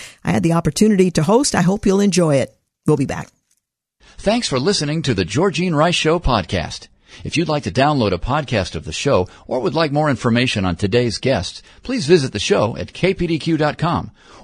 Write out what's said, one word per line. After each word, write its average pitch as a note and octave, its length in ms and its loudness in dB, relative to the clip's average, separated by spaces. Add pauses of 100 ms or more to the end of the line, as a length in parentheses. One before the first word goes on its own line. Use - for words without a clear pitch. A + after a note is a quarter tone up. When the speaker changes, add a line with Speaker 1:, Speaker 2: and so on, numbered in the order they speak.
(240)
Speaker 1:
I - 80 -2
had A2 100 0
the E3 120 2
opportunity F#3 580 2
to D#3 100 0
host. A3 320 2
I - 80 2
hope F#3+ 240 0
you'll G3 140 2
enjoy E3+ 380 2
it. - 200 -4 (300)
We'll D3+ 100 4
be C#3 80 0
back. - 240 -6 (880)
Speaker 2:
Thanks A3+ 300 0
for C3 120 -2
listening D#3 440 -2
to B2+ 100 0
the F#2 120 0
Georgene D#3+ 500 0
Rice E3 180 2
Show D#3+ 240 2
podcast. G2+ 720 -2 (360)
If - 140 -6
you'd D#3+ 120 0
like D3+ 140 -2
to F2+ 80 -6
download B2+ 420 2
a E2+ 40 0
podcast A#2+ 580 -2
of D#2 80 -8
the - 80 -10
show G#2+ 360 0 (180)
or B2+ 140 -4
would C3+ 160 -2
like D#3+ 160 0
more D3+ 180 0
information A#2+ 560 0
on F2 100 -2
today's G#2 440 -2
guests, - 420 -2 (220)
please A#3 240 -4
visit D3+ 260 4
the G#2 60 -4
show B2+ 380 0
at E2 160 -8
K F#3 200 0
P F3 140 -4
D D#3+ 120 -2
Q E3 180 0
dot D3 200 0
com D#3 340 -4 (320)